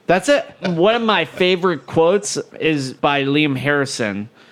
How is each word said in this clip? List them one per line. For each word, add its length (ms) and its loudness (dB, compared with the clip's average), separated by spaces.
That's 220 0
it. 160 2
One 320 2
of 80 -2
my 220 0
favorite 640 -2
quotes 500 0
is 360 -2
by 300 0
Liam 320 2
Harrison, 720 -2